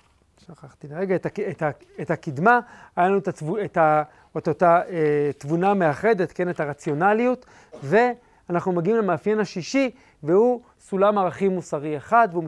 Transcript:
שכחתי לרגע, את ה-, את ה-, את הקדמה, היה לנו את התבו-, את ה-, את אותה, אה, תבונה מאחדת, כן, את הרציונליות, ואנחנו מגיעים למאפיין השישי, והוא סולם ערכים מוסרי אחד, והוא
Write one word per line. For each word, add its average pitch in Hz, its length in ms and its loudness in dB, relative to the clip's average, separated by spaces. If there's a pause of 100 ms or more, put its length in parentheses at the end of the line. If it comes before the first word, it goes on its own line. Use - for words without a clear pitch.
(380)
שכחתי - 500 -20
לרגע, 180 280 -2
את 160 100 -4
ה-, 160 40 -2 (200)
את - 120 -8
ה-, - 400 -6
את 175 100 -6
הקדמה, 170 480 0 (360)
היה 180 120 2
לנו 196 100 2
את 196 100 -2
התבו-, 165 380 -6
את 165 120 -6
ה-, 151 260 4 (340)
את 156 100 -4
אותה, 170 420 4
אה, 147 480 0
תבונה 170 360 0
מאחדת, 180 580 0
כן, 180 180 -4
את 170 100 -6
הרציונליות, 196 840 0 (380)
ואנחנו 190 880 -2
מגיעים 180 260 0
למאפיין 208 420 0
השישי, 226 520 -2 (320)
והוא 226 380 2 (180)
סולם 202 380 0
ערכים 190 340 -2
מוסרי 151 460 -6
אחד, 226 340 2
והוא 170 160 -4